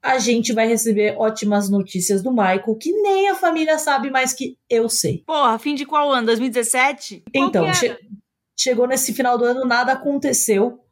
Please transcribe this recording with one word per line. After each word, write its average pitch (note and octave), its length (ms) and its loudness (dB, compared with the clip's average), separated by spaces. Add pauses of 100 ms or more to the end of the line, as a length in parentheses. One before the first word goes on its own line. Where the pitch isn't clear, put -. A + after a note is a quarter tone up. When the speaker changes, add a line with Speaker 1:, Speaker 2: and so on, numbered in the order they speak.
Speaker 1:
a C4 160 2
gente A3+ 340 0
vai A3+ 140 2
receber G#3+ 500 2
ótimas G#3 540 0
notícias G3 500 0
do B3+ 120 -2
Michael, G3 420 0
que B3+ 160 -6 (100)
nem G4 280 2
a F#4+ 80 0
família D#4+ 420 0
sabe, C#4 320 -2
mas B3+ 220 0
que - 260 -8 (100)
eu A#3 200 2
sei." - 360 -2
Speaker 2:
Porra, C#4+ 340 2
fim D4 180 -4
de C#4+ 100 -8
qual D4 240 2
ano? B3 160 2
Dois A3+ 140 2
mil C4 80 0
e - 20 -2
dezessete? B3+ 720 -2 (100)
Qual C4+ 160 0
Speaker 1:
Então, F#3 140 2
Speaker 2:
que - 60 2
era? - 100 0
Speaker 1:
che-, - 200 -2 (600)
chegou B3 300 2
nesse B3+ 260 -2
final B3 240 0
do A#3+ 60 0
ano, B3+ 200 0
nada B3 280 2
aconteceu, B3+ 880 0 (100)